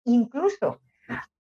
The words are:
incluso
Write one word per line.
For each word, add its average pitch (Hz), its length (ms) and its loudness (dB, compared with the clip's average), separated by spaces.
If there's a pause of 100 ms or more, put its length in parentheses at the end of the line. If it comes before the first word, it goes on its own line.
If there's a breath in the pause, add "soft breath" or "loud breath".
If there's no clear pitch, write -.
incluso 240 760 0 (640 loud breath)